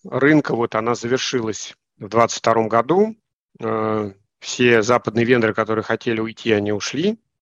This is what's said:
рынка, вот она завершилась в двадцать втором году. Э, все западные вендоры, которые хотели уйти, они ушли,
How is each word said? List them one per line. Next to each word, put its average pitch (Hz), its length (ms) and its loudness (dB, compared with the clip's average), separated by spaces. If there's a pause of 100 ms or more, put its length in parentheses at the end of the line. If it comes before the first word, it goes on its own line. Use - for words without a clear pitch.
рынка, 139 520 2
вот 113 200 -4
она 113 200 0
завершилась 117 800 -4 (240)
в 104 100 -14
двадцать 113 300 0
втором 113 280 2
году. 156 480 2 (440)
Э, 110 520 -4 (280)
все 120 420 2
западные 117 440 0
вендоры, 113 280 2
которые 110 300 -2
хотели 113 360 -2
уйти, 113 320 -4
они 104 220 2
ушли, 160 460 -2 (220)